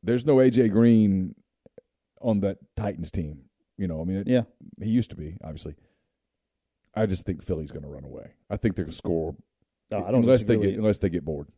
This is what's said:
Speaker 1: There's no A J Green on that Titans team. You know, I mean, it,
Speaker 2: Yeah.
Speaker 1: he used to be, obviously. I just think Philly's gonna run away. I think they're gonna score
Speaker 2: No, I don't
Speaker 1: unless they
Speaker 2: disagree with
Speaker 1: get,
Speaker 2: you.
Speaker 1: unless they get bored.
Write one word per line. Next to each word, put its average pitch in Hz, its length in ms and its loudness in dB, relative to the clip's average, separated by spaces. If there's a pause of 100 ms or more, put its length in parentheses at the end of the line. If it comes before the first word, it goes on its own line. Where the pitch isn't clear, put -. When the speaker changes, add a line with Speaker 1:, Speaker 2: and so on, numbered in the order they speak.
Speaker 1:
There's 120 240 0
no 143 160 6
A 131 80 8
J 120 180 4
Green 107 680 4 (840)
on 107 220 0
that 101 160 -2 (180)
Titans 87 360 -6
team. 76 320 -8 (340)
You 98 100 -4
know, 80 140 -6
I - 20 -6
mean, 95 140 -4
it, 101 100 -6
Speaker 2:
Yeah. 123 160 2 (380)
Speaker 1:
he 104 80 -6
used 117 220 0
to - 40 -16
be, 78 280 -12
obviously. 78 320 -12 (1200)
I 110 120 0
just 92 180 -4
think 87 180 -6
Philly's 80 280 -6
gonna 69 180 -12
run 69 140 -14
away. 67 280 -18 (180)
I 104 80 -6
think 101 180 0
they're 87 100 -4
gonna 78 60 -14
score 80 440 -4 (560)
Speaker 2:
No, 98 140 -4
I 98 60 -4
don't 123 120 4
Speaker 1:
unless 120 200 4
they 110 120 2
Speaker 2:
disagree - 20 0
with 104 100 0
Speaker 1:
get, 95 60 0
Speaker 2:
you. 104 60 -6
Speaker 1:
unless 107 200 2
they 98 100 0
get 82 160 -4
bored. 73 220 -8 (100)